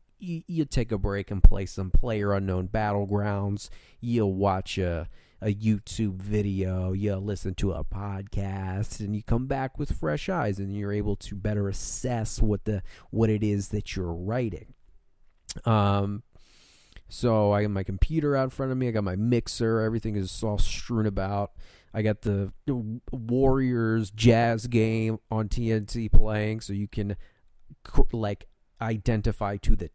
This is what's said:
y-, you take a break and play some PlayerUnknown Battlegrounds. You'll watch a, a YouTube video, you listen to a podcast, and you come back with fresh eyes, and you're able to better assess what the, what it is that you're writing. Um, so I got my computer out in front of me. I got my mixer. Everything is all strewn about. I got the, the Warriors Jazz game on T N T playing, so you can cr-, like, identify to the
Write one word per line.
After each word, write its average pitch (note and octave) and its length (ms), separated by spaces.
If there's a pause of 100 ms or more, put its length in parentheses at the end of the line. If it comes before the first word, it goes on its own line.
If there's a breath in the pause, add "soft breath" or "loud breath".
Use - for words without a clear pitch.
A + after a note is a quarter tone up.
(220)
y-, E3+ 260
you E3 160
take A#2+ 300
a G#2 40
break G2 340
and F#2+ 120
play G2 220
some F#2 260
PlayerUnknown G2 800
Battlegrounds. G2+ 1000 (300 loud breath)
You'll A2+ 360
watch F#2+ 420
a, E2+ 320 (320 soft breath)
a G#2+ 120
YouTube G#2 680
video, F#2+ 720
you G2+ 240
listen G2 380
to F#2+ 180
a D2+ 100
podcast, G2 1160
and G#2 120
you G#2 80
come C3 240
back C3+ 320
with - 220
fresh D3+ 300
eyes, A#2 300
and G2 140
you're G2+ 200
able G2+ 240
to - 180
better G#2 320
assess - 760
what G#2 220
the, G#2 200 (260 loud breath)
what A2 200
it G#2+ 140
is G2+ 260
that - 280
you're E2+ 160
writing. G2+ 600 (920)
Um, G2+ 580 (880 loud breath)
so G#2+ 420
I G#2 100
got G#2 100
my G2 120
computer C#3+ 520
out C3+ 100
in C3 40
front C3 220
of B2+ 60
me. B2+ 100
I A#2 40
got G#2+ 120
my F#2 120
mixer. A2+ 640
Everything A2 340
is F#2+ 280
all G#2 140
strewn - 480
about. G2+ 460 (420 loud breath)
I A2 80
got G#2+ 200
the, G2 300 (140)
the A#2+ 340 (120)
Warriors A#2+ 1000
Jazz A2+ 560
game A2 540 (100)
on A2 180
T A2+ 240
N G#2+ 140
T A2+ 240
playing, A2 520
so G2+ 120
you G2+ 140
can G2+ 280 (680 soft breath)
cr-, - 180 (120)
like, G#2+ 340 (340)
identify G#2+ 760
to G#2+ 180
the F2+ 200